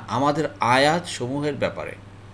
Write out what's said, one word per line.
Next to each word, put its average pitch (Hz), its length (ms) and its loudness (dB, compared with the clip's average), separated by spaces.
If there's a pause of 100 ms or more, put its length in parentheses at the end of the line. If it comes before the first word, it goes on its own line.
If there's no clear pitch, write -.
আমাদের 143 360 0 (160)
আয়াতসমূহের 139 960 2
ব্যাপারে, 82 380 -4 (420)